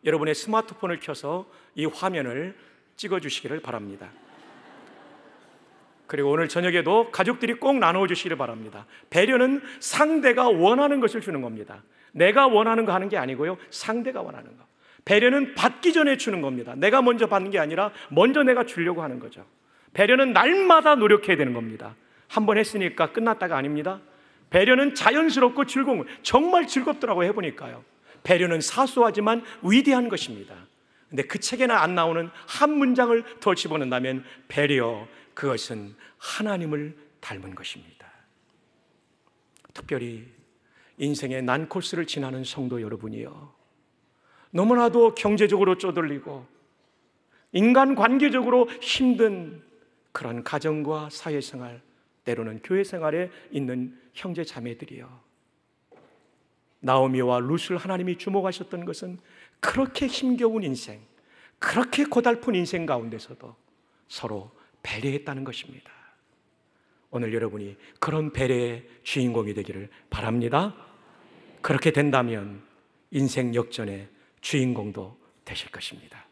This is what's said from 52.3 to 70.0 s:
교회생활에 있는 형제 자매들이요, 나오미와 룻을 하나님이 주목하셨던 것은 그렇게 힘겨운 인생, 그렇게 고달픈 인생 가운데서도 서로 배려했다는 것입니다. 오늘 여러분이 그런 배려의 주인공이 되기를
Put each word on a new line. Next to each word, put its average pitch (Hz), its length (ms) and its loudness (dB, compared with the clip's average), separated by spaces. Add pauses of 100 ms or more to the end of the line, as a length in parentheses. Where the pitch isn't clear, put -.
교회생활에 180 720 -4 (180)
있는 127 480 -6 (160)
형제 175 300 -10
자매들이요, 123 640 -14 (1700)
나오미와 127 580 2
룻을 165 380 -4
하나님이 180 400 -4
주목하셨던 185 640 -6
것은 180 360 -12 (420)
그렇게 - 440 -2
힘겨운 240 580 0
인생, 123 360 -8 (600)
그렇게 - 440 0
고달픈 240 520 0
인생 175 300 -4
가운데서도 117 680 -8 (540)
서로 107 420 -10 (300)
배려했다는 135 640 -8
것입니다. 127 480 -16 (1200)
오늘 117 220 -6
여러분이 104 420 -6 (240)
그런 156 320 -4
배려의 123 540 -2 (180)
주인공이 117 500 -2
되기를 98 360 -10 (200)